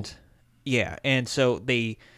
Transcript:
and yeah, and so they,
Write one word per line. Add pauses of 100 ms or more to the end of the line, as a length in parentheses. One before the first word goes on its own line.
and (520)
yeah,
and
so
they, (200)